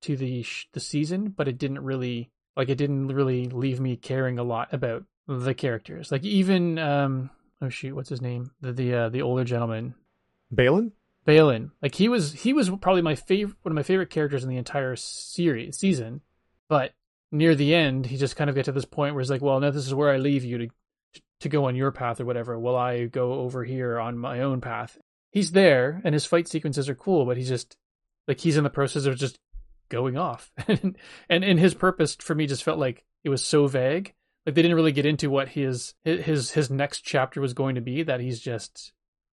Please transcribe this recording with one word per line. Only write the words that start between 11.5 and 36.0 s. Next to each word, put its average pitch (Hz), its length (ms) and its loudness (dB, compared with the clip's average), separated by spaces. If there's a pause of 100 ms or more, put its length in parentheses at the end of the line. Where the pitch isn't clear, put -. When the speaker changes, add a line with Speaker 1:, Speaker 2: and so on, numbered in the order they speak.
Speaker 1:
Like, 139 140 -2
he 196 120 4
was, 196 240 0
he 233 220 0
was 254 160 4
probably 185 320 2
my 156 140 2
fav-, 202 460 -2
one 175 100 -6
of 156 40 -2
my 147 80 0
favorite 185 260 0
characters 143 340 -2
in 131 60 -6
the 127 80 -4
entire 127 380 -4
series, - 840 -4
season. 135 440 0 (480)
But 139 240 2 (380)
near 160 220 6
the 147 220 4
end, 135 300 2
he 123 100 -6
just 135 220 -2
kind 147 120 0
of 135 60 -2
get 135 100 0
to 143 60 -2
this 131 140 -2
point 147 280 -2
where 139 80 -4
he's 127 80 -4
like, 135 120 -2
"Well, 135 180 2
now 143 120 2
this 139 140 -4
is 135 80 -4
where 143 160 4
I 135 80 4
leave 135 280 0
you 120 140 -4
to, 117 80 -4 (760)
to 147 80 -4
go 143 160 2
on 127 100 0
your 135 160 0
path 120 300 -4
or 120 40 -4
whatever. 117 320 -4
Will 123 200 0
I 120 280 0
go 123 280 -2
over 127 320 -4
here 123 340 -4
on 120 180 -6
my 123 240 -6
own 131 200 0
path?" 113 360 -8 (340)
He's 196 200 0
there, 160 540 4
and 156 80 2
his 151 120 0
fight 170 220 2
sequences 143 400 -4
are 135 80 -4
cool, 170 300 2
but 123 100 0
he's 127 140 -6
just, - 260 -4 (520)
like, 139 120 -2
he's 160 160 2
in 151 80 4
the 139 60 2
process 139 360 -2
of 131 120 0
just 135 200 -4 (520)
going 127 280 -2
off. 151 420 -6
<laughs> - 80 -6
And, 190 300 0 (320)
and, 175 140 4
and 185 160 6
his 175 140 6
purpose 185 420 2
for - 200 -4
me 151 120 0
just 139 160 -4
felt 156 160 0
like 131 240 -2 (220)
it 151 40 0
was 135 140 0
so 147 240 4
vague. 135 460 0 (320)
Like, 139 100 -2
they 165 60 6
didn't 170 160 6
really 160 160 4
get 139 120 0
into 151 240 0
what 135 200 0
his, 131 460 -4 (100)